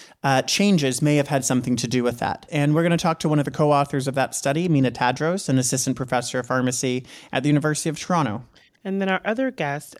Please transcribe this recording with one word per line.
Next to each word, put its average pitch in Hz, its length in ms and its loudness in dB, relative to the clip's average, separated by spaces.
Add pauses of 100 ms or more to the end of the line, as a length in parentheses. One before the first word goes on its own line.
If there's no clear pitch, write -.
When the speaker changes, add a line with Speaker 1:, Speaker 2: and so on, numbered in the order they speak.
(220)
Speaker 1:
uh, 131 220 4
changes 147 580 2
may 147 140 4
have 143 140 2
had 139 140 0
something 123 340 0
to 131 100 -4
do 123 160 0
with 120 160 -2
that. - 320 -4
And 151 240 2
we're 165 80 4
gonna 170 120 2
talk 165 260 0
to 170 80 0
one 151 100 2
of 139 60 0
the 139 60 -6
co-authors 143 560 2
of 131 60 -2
that 131 220 -2
study, 160 340 0
Mina 135 220 4
Tadros, 131 580 -2
an 131 80 2
assistant 127 380 -2
professor 123 440 -2
of 120 60 -4
pharmacy 127 600 -2 (260)
at 135 100 -2
the 147 80 0
University 151 400 0
of 147 80 -6
Toronto. 131 460 -2 (400)
Speaker 2:
And 196 180 -4
then 190 80 0
our 185 160 0
other 254 240 -2
guest, 151 500 -6